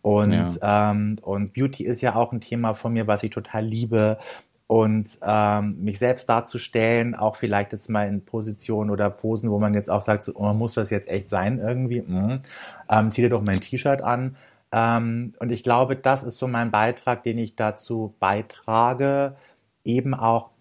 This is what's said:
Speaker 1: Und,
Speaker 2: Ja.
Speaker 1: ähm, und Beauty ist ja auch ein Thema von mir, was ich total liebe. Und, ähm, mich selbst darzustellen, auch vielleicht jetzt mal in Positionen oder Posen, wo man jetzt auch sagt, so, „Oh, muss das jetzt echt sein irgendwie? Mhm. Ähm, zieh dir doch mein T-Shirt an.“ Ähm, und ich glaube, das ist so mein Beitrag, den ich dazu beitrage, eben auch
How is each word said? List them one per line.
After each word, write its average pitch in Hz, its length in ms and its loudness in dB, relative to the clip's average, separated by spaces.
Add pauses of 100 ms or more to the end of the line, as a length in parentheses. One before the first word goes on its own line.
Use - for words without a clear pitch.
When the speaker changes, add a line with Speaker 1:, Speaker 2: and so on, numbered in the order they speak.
Speaker 1:
Und, 92 600 2
Speaker 2:
Ja. 104 300 4
Speaker 1:
ähm, 104 320 0
und 101 300 -4
Beauty 135 300 -2
ist 117 160 -4
ja 120 140 0
auch 117 180 0
ein 120 80 -6
Thema 117 360 -2
von 117 180 -4
mir, 110 140 0
was 104 160 2
ich 104 80 -4
total 110 340 -6
liebe. 110 540 2 (480)
Und, 110 560 2
ähm, 104 600 2
mich 101 140 -4
selbst 123 320 0
darzustellen, 117 880 0
auch 107 220 -2
vielleicht 101 340 -2
jetzt - 180 -14
mal 104 180 0
in 101 160 -4
Positionen 107 680 -4
oder 101 180 2
Posen, 110 400 -4
wo 104 80 2
man 104 160 2
jetzt 104 160 -2
auch 101 120 2
sagt, 104 220 0
so, - 120 -8
„Oh, 104 180 0
muss 113 220 -2
das 104 160 -2
jetzt 104 160 -2
echt 98 240 -4
sein 104 260 0
irgendwie? 120 440 -2
Mhm. 104 400 -2 (460)
Ähm, 107 240 2
zieh 120 120 0
dir 123 80 4
doch 110 100 0
mein 98 180 2
T-Shirt 135 440 -2
an.“ 127 320 -2 (360)
Ähm, 117 680 0
und 120 120 -4
ich 107 120 -6
glaube, 127 320 4
das 135 280 2
ist 117 140 -10
so 127 100 -4
mein 117 220 -2
Beitrag, 117 540 0
den 117 160 -2
ich 110 160 -6
dazu 110 640 -4
beitrage, 123 1160 0 (480)
eben 127 300 0
auch 113 480 2